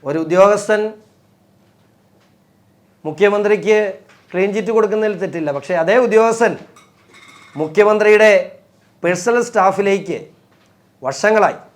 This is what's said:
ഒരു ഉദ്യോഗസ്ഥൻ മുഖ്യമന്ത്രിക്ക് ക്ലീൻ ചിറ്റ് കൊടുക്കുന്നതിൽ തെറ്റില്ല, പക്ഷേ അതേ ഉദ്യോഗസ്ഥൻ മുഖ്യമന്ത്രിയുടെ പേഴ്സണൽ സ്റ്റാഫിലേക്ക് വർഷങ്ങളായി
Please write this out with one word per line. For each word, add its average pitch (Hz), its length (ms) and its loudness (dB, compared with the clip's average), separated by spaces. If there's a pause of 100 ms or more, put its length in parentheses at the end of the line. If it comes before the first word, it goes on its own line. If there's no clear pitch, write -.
ഒരു 151 160 -4
ഉദ്യോഗസ്ഥൻ 202 560 2 (2250)
മുഖ്യമന്ത്രിക്ക് 202 720 0 (540)
ക്ലീൻ 185 260 -2
ചിറ്റ് 220 200 -4
കൊടുക്കുന്നതിൽ 214 460 -2
തെറ്റില്ല, 160 360 -6
പക്ഷേ 180 240 -8
അതേ 185 140 2 (100)
ഉദ്യോഗസ്ഥൻ 220 480 2 (1040)
മുഖ്യമന്ത്രിയുടെ 208 720 4 (720)
പേഴ്സണൽ 226 480 -2
സ്റ്റാഫിലേക്ക് 190 680 -2 (880)
വർഷങ്ങളായി 196 520 0 (180)